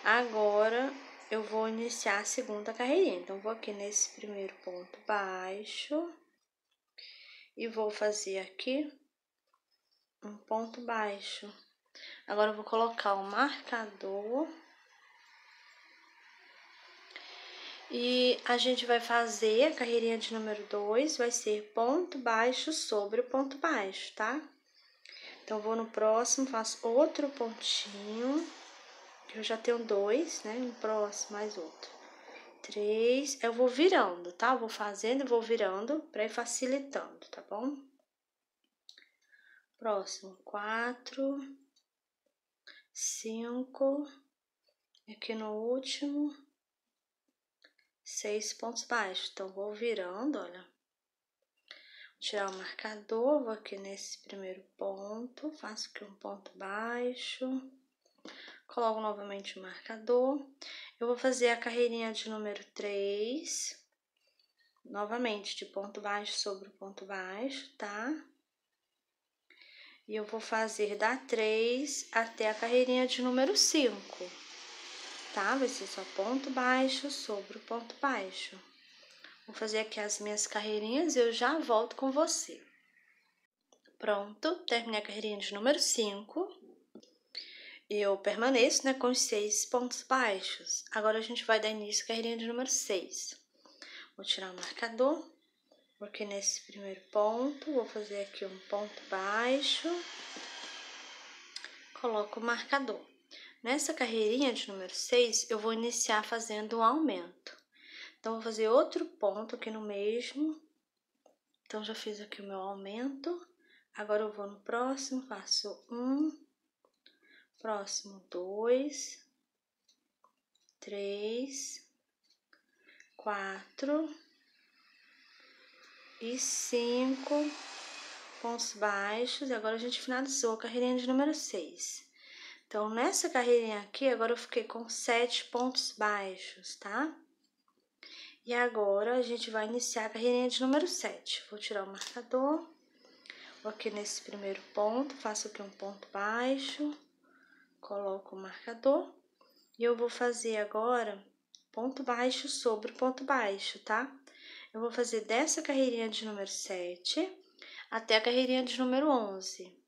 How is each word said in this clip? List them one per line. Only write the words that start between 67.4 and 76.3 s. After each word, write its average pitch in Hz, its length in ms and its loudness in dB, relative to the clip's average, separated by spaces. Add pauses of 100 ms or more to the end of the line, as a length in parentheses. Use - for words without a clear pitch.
tá? 214 340 -4 (2000)
E 214 80 -6
eu 214 80 -2
vou 220 160 -6
fazer 220 560 0
da 220 220 2
três 233 920 2
até 226 380 2
a 214 60 0
carreirinha 254 500 4
de 247 160 0
número 254 340 4
cinco, 214 720 2 (1080)
tá? 208 220 4
Vai 262 100 4
ser 196 180 -4
só 196 180 -8 (120)
ponto 262 340 0